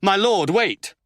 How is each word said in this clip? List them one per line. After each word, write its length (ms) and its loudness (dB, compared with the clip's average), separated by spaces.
My 120 4
lord, 340 0
wait! 540 -4